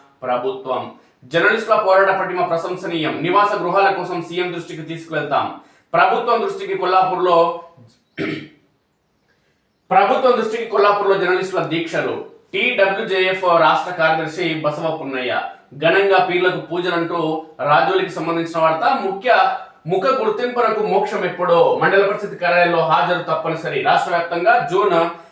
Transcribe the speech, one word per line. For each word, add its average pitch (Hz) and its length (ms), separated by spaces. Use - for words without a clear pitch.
ప్రభుత్వం. 123 580
జర్నలిస్టుల 214 440
పోరాట 190 340
పటిమ 180 320
ప్రశంసనీయం, 170 680
నివాస 190 300
గృహాల 190 360
కోసం 175 300
సీఎం 180 260
దృష్టికి 160 280
తీసుకువెళ్తాం. 151 640
ప్రభుత్వం 226 480
దృష్టికి 196 400
కొల్లాపూర్లో, 180 540
ప్రభుత్వం 262 460
దృష్టికి 220 280
కొల్లాపూర్లో 202 560
జర్నలిస్టుల 180 420
దీక్షలు. 151 420
టీడబ్ల్యూజేఎఫ్ 190 920
రాష్ట్ర 156 340
కార్యదర్శి 160 480
బసవ 160 360
పున్నయ్య 123 400
ఘనంగా 190 420
పీర్లకు 175 360
పూజలంటూ 170 480
రాజోలికి 175 480
సంబంధించిన 165 460
వార్త. 160 200
ముఖ్య 196 240
ముఖ 185 180
గుర్తింపునకు 226 600
మోక్షం 196 320
ఎప్పుడో, 175 580
మండల 196 260
పరిషత్ 202 320
కార్యాలయంలో 175 500
హాజరు 175 400
తప్పనిసరి. 156 500
రాష్ట్ర - 280
వ్యాప్తంగా 170 600
జూన్ 180 280